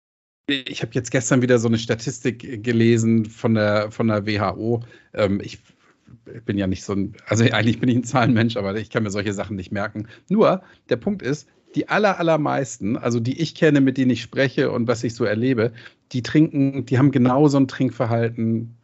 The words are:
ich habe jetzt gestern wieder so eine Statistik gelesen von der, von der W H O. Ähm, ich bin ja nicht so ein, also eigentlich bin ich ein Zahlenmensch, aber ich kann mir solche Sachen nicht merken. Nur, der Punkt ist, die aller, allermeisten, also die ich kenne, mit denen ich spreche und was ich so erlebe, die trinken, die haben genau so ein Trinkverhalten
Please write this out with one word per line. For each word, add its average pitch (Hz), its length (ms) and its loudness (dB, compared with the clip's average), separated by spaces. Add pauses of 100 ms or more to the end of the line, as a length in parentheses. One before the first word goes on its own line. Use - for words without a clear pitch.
(480)
ich 139 340 -4
habe 117 120 -8
jetzt - 160 -4
gestern 127 320 2
wieder 123 160 4
so 113 100 0
eine 113 100 2
Statistik 117 840 -6
gelesen 113 640 2
von 113 280 -2
der, 104 360 2
von 117 180 -2
der 107 180 0
W 107 140 -2
H 95 160 -2
O. 117 240 -2 (320)
Ähm, 101 300 0
ich - 160 -14 (880)
bin 101 120 -4
ja 98 120 -2
nicht 95 160 -4
so - 80 -6
ein, 95 240 -6 (100)
also 110 180 2
eigentlich 110 360 2
bin 123 80 0
ich 120 80 2
ein 120 80 -2
Zahlenmensch, 117 520 2
aber 98 200 -4
ich 110 140 -8
kann 117 120 -2
mir 104 80 -4
solche 101 220 -2
Sachen 98 240 -6
nicht 90 160 -10
merken. 104 340 -6 (220)
Nur, 190 340 2 (260)
der 127 80 0
Punkt 202 260 -6
ist, 143 260 -6 (260)
die - 140 -4
aller, 196 320 2
allermeisten, 139 760 0
also 120 220 -2
die 120 220 -4
ich 156 160 -4
kenne, 147 240 4
mit 135 180 2
denen 127 140 2
ich 117 100 -2
spreche 131 480 0
und 120 160 -2
was 117 160 -2
ich 117 120 -4
so 120 100 -2
erlebe, 113 480 0 (400)
die 127 100 -4
trinken, 139 640 0
die 131 120 0
haben 143 120 6
genau 131 380 4
so 139 100 4
ein 135 100 4
Trinkverhalten 117 1160 -2